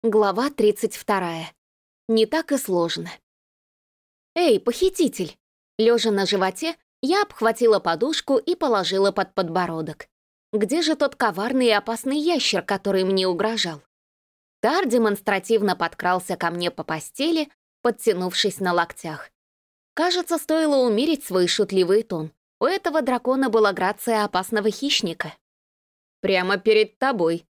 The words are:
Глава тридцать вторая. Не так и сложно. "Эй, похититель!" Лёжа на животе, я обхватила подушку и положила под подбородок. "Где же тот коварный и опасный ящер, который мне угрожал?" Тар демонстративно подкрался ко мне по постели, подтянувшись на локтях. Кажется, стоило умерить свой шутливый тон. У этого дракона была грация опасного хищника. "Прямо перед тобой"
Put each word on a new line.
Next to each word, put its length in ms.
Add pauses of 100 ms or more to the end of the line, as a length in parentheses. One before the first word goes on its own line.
Глава 440
тридцать 460
вторая. 540 (580)
Не 180
так 260
и 60
сложно. 520 (1200)
"Эй, 260
похититель!" 760 (400)
Лёжа 320
на 160
животе, 500 (240)
я 220
обхватила 580
подушку 560
и 180
положила 580
под 200
подбородок. 760 (440)
"Где 300
же 120
тот 220
коварный 520
и 20
опасный 480
ящер, 420
который 440
мне 220
угрожал?" 540 (800)
Тар 240
демонстративно 880
подкрался 600
ко 140
мне 200
по 140
постели, 640 (320)
подтянувшись 800
на 140
локтях. 560 (640)
Кажется, 420
стоило 400 (100)
умерить 380
свой 220
шутливый 560
тон. 280 (300)
У 60
этого 340
дракона 480
была 240
грация 520
опасного 460
хищника. 640 (840)
"Прямо 380
перед 400
тобой" 560